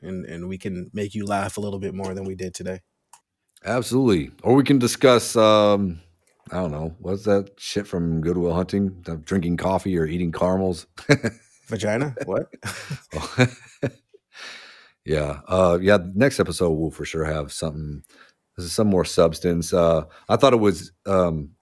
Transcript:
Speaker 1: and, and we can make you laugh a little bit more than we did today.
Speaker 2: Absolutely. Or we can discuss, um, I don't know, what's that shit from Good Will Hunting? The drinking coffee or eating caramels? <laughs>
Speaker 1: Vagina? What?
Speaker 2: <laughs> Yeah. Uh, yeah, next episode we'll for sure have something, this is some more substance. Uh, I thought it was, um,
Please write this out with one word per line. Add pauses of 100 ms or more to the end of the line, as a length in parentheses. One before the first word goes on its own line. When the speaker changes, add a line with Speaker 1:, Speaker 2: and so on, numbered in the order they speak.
Speaker 1:
and,
and
we
can
make
you
laugh
a
little
bit
more
than
we
did
today. (840)
Speaker 2:
Absolutely. (120)
Or
we
can
discuss,
um, (500)
I
don't
know,
what's
that
shit
from
Good
Will
Hunting?
The
drinking
coffee
or
eating
caramels? (400)
<laughs>
Speaker 1:
Vagina? (100)
What? (880)
Speaker 2:
<laughs> (1500)
Yeah.
Uh,
yeah, (180)
next
episode
we'll
for
sure
have
something, (560)
this
is
some
more
substance.
Uh, (260)
I
thought
it
was, (140)
um,